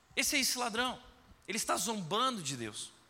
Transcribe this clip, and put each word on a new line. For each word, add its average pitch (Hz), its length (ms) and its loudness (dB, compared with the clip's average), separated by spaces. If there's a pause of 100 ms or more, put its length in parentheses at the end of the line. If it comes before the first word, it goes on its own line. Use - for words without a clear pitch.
(160)
Esse 269 220 2
é - 20 4
esse - 180 2
ladrão. 240 440 0 (460)
Ele 202 100 -4
está 302 180 2
zombando 214 680 0
de 139 140 -4
Deus. 113 360 -6 (180)